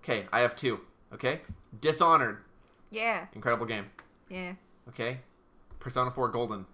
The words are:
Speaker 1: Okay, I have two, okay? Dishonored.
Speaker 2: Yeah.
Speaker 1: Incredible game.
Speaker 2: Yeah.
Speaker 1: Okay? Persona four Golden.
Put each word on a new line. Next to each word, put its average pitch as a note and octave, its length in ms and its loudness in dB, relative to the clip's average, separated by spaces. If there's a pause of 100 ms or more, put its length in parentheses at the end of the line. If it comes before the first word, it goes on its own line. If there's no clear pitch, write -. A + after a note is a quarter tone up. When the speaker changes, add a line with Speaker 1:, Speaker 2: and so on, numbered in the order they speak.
Speaker 1:
Okay, G#2 280 -2
I A#2 100 4
have A#2+ 140 4
two, - 260 0 (320)
okay? C#3 280 -2 (380)
Dishonored. D3+ 580 6 (540)
Speaker 2:
Yeah. G#3+ 420 -2
Speaker 1:
Incredible A#2 320 0
game. G#2+ 200 -4 (440)
Speaker 2:
Yeah. F#3 240 -8 (360)
Speaker 1:
Okay? B2 320 -6 (580)
Persona B2+ 320 -2
four B2+ 180 0
Golden. A2 440 -2